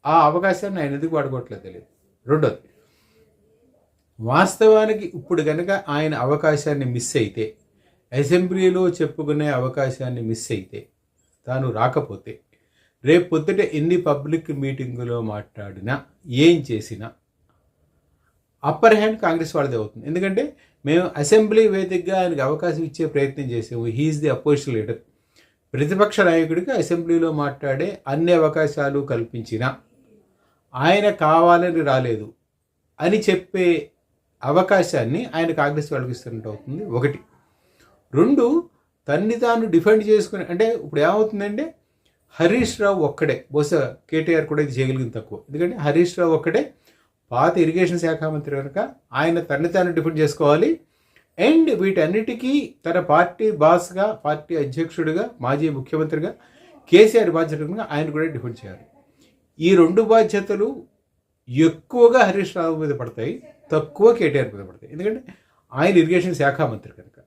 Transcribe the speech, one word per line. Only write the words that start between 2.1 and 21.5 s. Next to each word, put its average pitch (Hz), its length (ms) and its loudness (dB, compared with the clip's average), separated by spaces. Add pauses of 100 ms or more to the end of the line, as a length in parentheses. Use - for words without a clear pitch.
రెండోది, 143 280 2 (1600)
వాస్తవానికి 208 920 2
ఇప్పుడు 165 280 -4
కనుక 160 280 -2
ఆయన 156 440 -2
అవకాశాన్ని 147 720 0
మిస్ 120 320 -4
అయితే, 110 400 -4 (560)
అసెంబ్లీలో 180 760 2
చెప్పుకునే 151 600 -2
అవకాశాన్ని 127 720 -4
మిస్ 113 320 -6
అయితే, 101 360 -10 (580)
తాను 127 240 -4
రాకపోతే, 113 720 -4 (640)
రేపు 170 240 4
పొద్దుట 165 320 -2
ఎన్ని 170 400 0
పబ్లిక్ 151 500 -4
మీటింగులో 127 680 -6
మాట్లాడినా, 104 840 -10 (240)
ఏం 147 460 4
చేసినా 110 380 -10 (1500)
అప్పర్ 214 300 4
హ్యాండ్ 214 260 0
కాంగ్రెస్ 165 360 -2
వాళ్ళదే 135 200 -2
అవుతుంది. 110 300 -8
ఎందుకంటే 190 500 -4 (280)
మేము 165 320 2
అసెంబ్లీ 214 520 4